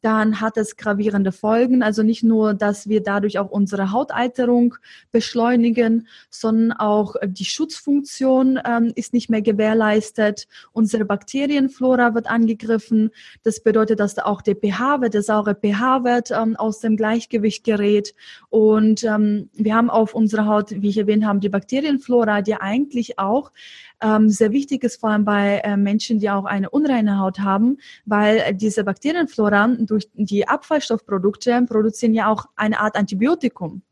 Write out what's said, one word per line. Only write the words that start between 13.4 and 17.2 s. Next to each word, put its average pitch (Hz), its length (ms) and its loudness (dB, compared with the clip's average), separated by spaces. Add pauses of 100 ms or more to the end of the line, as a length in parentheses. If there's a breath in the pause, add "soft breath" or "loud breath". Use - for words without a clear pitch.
Das 220 160 -2
bedeutet, 220 380 2
dass 202 160 -2
da - 120 -6
auch 202 160 -4
der 202 120 0
P-H-Wert, 226 600 -2
der 208 80 0
saure 214 320 0
P-H-Wert, 240 760 0
ähm, 220 240 0
aus 214 240 -4
dem 214 180 0
Gleichgewicht 220 680 -2